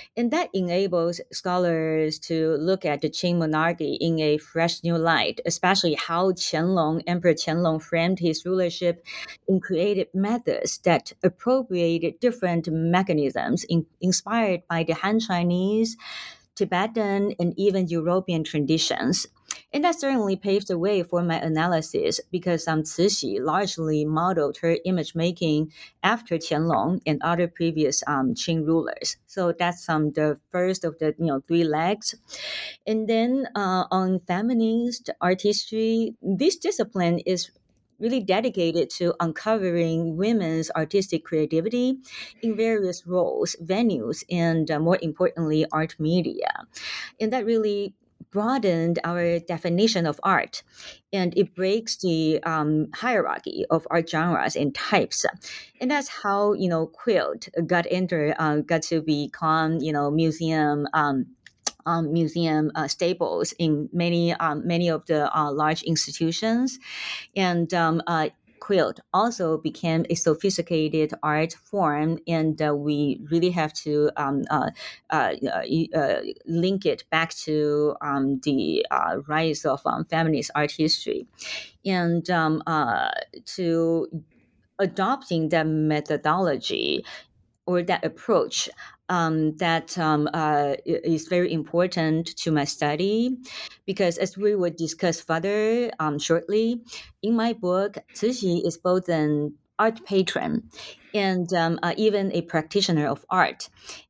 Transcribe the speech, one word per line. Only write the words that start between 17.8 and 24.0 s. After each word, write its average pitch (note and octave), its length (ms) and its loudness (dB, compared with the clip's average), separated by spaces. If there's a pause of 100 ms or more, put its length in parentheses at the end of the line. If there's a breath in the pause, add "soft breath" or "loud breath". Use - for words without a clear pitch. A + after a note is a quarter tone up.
European E3+ 560 0
traditions. D3+ 840 0 (460 loud breath)
And D4 120 0
that E4 160 0
certainly A3+ 360 0
paved G3+ 320 0
the F3+ 100 -2
way F#3+ 240 2
for F3 200 0
my E3+ 180 0
analysis D#3+ 800 0 (100)
because, E3+ 360 -2
um, D#3 160 0
Cixi F3 580 0
largely D#3 640 0